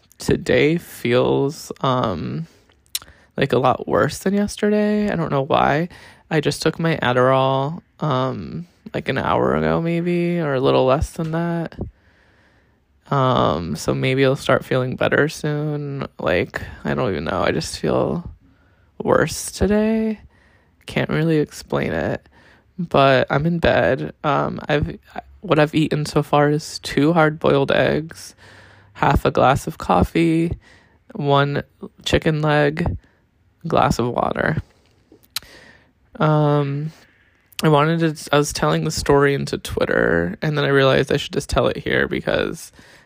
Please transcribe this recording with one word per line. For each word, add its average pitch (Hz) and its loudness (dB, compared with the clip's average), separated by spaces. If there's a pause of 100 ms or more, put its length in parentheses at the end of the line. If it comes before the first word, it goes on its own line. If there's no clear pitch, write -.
(180)
today - 2
feels, 131 -2
um, 127 -2 (920)
like, 135 0
a 123 2
lot 127 0
worse - 0
than 196 -2
yesterday. 208 0
I - -2
don't 165 -2
know 139 0
why. 135 0 (400)
I 156 0
just - -2
took 160 0
my 165 0
Adderall, 135 2 (160)
um, 131 -4 (260)
like, 165 -6
an 135 -2
hour 127 0
ago 156 2
maybe, 170 -2
or 147 -2
a 127 -2
little 131 2
less 135 0
than 160 -6
that. 170 -4 (1400)
Um, 123 0
so - -4
maybe 135 0
I'll 135 2
start - -2
feeling 127 -2
better 135 0
soon. 147 -6 (120)
Like, - -2 (220)
I 143 -4
don't 127 -2
even 80 -4
know. 90 -2
I - 2
just - -6
feel 135 -2 (680)
worse - 0
today. 214 0 (680)
Can't - -4
really 160 2
explain - -4
it, 82 -4 (520)
but 139 2
I'm 147 0
in 170 0
bed. 127 0
Um, 143 -2
I've, 151 -2 (440)
what 160 2
I've 151 2
eaten 151 0
so 147 0
far 147 4
is - -4
two 147 2
hard-boiled 156 2
eggs, 143 0 (600)
half 147 2
a 135 0
glass 131 2
of 160 -8
coffee, 170 2 (560)
one 143 0 (420)
chicken 151 0
leg, 151 0 (640)
a 165 -10
glass 131 2
of 120 0
water. - -2 (1600)
Um, 147 0 (720)
I 160 2
wanted 156 2
to, - -14
I 147 6
was 147 2
telling 160 -2
the 156 -4
story 143 2
into 143 -6
Twitter, - 0
and 151 -2
then 143 0
I 139 0
realized 135 2
I 156 0
should - -8
just - -4
tell 131 2
it - -4
here 65 -2
because - -4 (340)